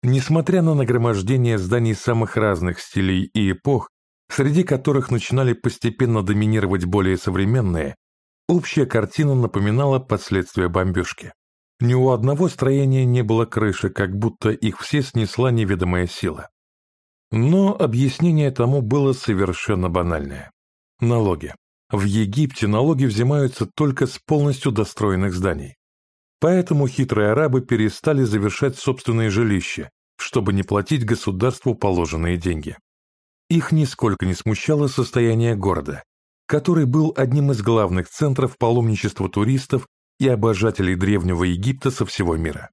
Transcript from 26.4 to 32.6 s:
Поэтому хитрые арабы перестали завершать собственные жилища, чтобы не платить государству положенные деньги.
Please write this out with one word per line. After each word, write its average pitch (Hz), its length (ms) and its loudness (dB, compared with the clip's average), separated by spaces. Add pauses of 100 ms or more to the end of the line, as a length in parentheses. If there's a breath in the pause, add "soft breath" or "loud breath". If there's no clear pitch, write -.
Поэтому 165 480 2
хитрые 107 440 0
арабы 131 280 2
перестали 127 640 0
завершать 107 540 -2
собственные 113 500 -2
жилища, 101 600 -2 (260)
чтобы 101 380 -2
не 98 80 0
платить 107 420 0
государству 113 680 -2
положенные 87 640 0
деньги. 80 400 -6 (720)